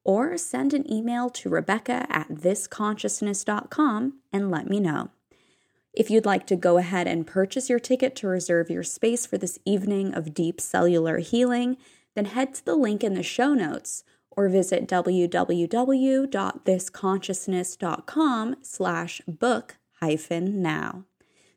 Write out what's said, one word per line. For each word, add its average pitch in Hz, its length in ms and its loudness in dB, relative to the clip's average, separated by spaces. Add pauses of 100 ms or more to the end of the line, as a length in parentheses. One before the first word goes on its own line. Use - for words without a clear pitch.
or 254 320 2
send 277 360 -2
an 277 160 -2
email 240 420 -2
to - 180 -8
Rebecca 185 600 -2
at - 200 -2
this 180 380 0
consciousness 208 760 -4
dot 214 260 -4
com 262 500 0 (120)
and 196 180 0
let 160 200 -2
me 202 100 2
know. 160 300 0 (840)
If - 160 2
you'd 220 160 4
like 196 220 2
to 190 80 2
go 175 220 6
ahead 180 280 0
and 170 220 -2
purchase 196 420 0
your 240 100 4
ticket 254 380 0
to 196 120 -4
reserve 175 400 2
your 170 140 -4
space 226 420 -2
for 202 120 -2
this - 280 -6
evening 196 480 0
of 160 200 -6
deep 170 280 -2
cellular 170 560 2
healing, 247 580 0 (400)
then 208 100 0
head 262 280 -2
to - 100 -14
the - 120 0
link 208 280 2
in 202 100 0
the 185 100 -2
show 285 300 2
notes - 520 -4 (320)
or 196 120 4
visit 185 360 2
W 175 440 2
W 175 360 2
W 262 600 2
dot 196 380 -4
this 185 240 2
consciousness 190 880 -4
dot - 280 -6
com 254 560 0
slash 170 640 -4
book 233 520 -2 (240)
hyphen 170 600 -2
now. 160 440 -4 (520)